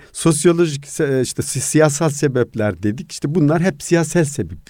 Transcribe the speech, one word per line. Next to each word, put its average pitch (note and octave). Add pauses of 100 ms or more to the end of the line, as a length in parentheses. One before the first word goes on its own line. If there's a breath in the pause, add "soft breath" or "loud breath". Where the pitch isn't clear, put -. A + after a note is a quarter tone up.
(120)
sosyolojik E3
se-, C#3
işte -
si-, -
siyasal D#3
sebepler A#2
dedik. G#2+
İşte D3
bunlar D#3+
hep F#3
siyasal E3+
sebe-, F#2+ (160)